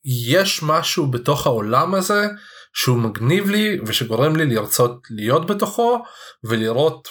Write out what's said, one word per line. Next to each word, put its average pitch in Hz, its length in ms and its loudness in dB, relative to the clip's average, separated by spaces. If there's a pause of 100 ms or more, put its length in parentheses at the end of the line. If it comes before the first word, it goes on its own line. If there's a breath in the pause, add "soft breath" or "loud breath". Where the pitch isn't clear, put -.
יש 135 580 0
משהו 160 440 0
בתוך 131 400 0
העולם 127 480 0
הזה 208 320 0 (480 loud breath)
שהוא 123 240 2
מגניב 120 520 0
לי 208 360 0
ושגורם 117 500 0
לי 160 100 2
לרצות 120 640 0
להיות 120 360 0
בתוכו 233 560 0 (420 loud breath)
ולראות 113 680 0